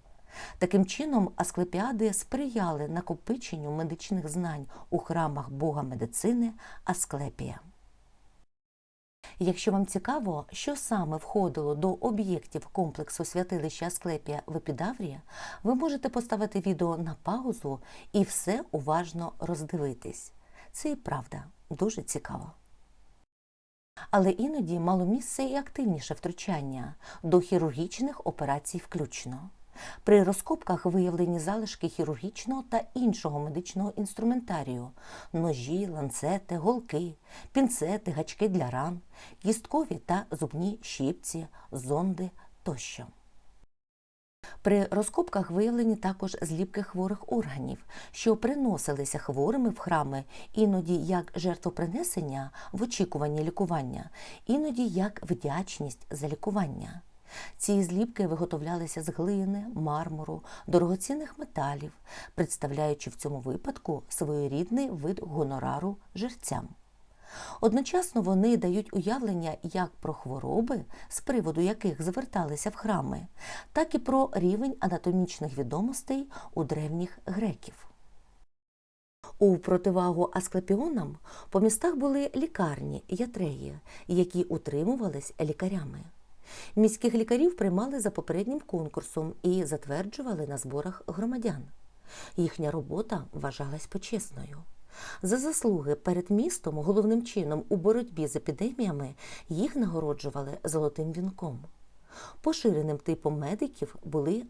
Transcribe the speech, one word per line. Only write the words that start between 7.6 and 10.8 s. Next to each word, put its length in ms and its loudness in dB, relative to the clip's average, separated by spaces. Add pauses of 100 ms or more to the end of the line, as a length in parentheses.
Якщо 340 2
вам 140 4
цікаво, 640 -2
що 240 -4
саме 400 0